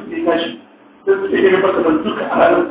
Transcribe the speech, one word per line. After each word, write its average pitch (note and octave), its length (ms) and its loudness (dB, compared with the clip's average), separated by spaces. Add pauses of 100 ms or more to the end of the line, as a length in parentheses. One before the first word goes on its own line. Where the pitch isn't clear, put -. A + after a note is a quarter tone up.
su - 80 -16
ya E3 160 -8
tashi. E3+ 260 -2 (540)
Sai G3 80 4
su G3 160 0
ce - 80 0
irin F#3+ 240 4
barka F#3+ 200 0
ban D#3+ 200 0
duka - 240 -6
a E3+ 100 -6
ranar F3 360 4